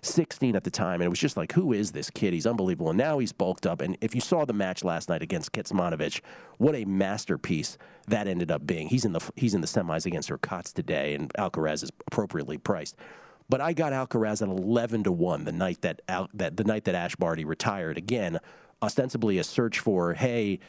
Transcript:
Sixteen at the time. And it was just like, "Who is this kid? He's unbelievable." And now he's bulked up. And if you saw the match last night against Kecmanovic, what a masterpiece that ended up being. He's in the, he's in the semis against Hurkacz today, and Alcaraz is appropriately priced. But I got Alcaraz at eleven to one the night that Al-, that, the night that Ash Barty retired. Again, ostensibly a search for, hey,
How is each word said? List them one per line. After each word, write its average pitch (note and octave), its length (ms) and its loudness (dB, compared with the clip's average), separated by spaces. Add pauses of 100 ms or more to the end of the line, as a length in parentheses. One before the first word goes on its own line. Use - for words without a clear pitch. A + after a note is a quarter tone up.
Sixteen - 540 0
at F#2+ 80 0
the F2+ 80 -6
time. F2 300 0
And - 20 2
it F2 60 2
was F2 100 0
just D3 160 0
like, E2 160 -4
"Who E3+ 220 4
is G2+ 180 0
this D2 180 -6
kid? G2+ 220 0
He's E2+ 160 0
unbelievable." F#2 400 0
And E2 100 2
now D3 220 2
he's A2+ 140 -2
bulked F#2 340 0
up. E3 140 -2
And - 180 -4
if - 160 -2
you B2 60 -2
saw D#3+ 240 2
the B2 80 -2
match F#2+ 320 -2
last E2+ 240 -2
night E2 120 0
against E2 300 -4
Kecmanovic, E2 720 -2 (380)
what D3 160 4
a A#2 100 -4
masterpiece F#2+ 920 0 (300)
that G#2 180 2
ended F2+ 260 0
up D2 140 -2
being. D#2+ 220 -4
He's B2 160 2
in A2 80 2
the, - 240 -4
he's A2+ 180 2
in G2 60 4
the D#2 80 -2
semis E2 380 0
against E2+ 240 -4
Hurkacz - 420 -6
today, D2 420 -2
and D2 200 -4
Alcaraz D#2 500 0
is - 80 -8 (160)
appropriately E2 500 -2
priced. D#2 380 -2 (540)
But C3 100 4
I D#3+ 140 2
got D#3 180 2
Alcaraz A#2 500 2
at G#2 60 0
eleven A2 560 2
to F#2+ 80 4
one E2+ 320 2
the D#2 80 -4
night F2+ 300 0
that E2 260 -2
Al-, F#2 280 -2
that, F2 200 -2
the G#2+ 80 2
night G#2+ 220 2
that F#2 100 2
Ash F2 220 -2
Barty E2 260 0
retired. D#2+ 540 -2
Again, F#2 420 0 (400)
ostensibly A2+ 600 2
a E2+ 40 2
search A#2 360 0
for, F2 340 2
hey, G#2+ 560 0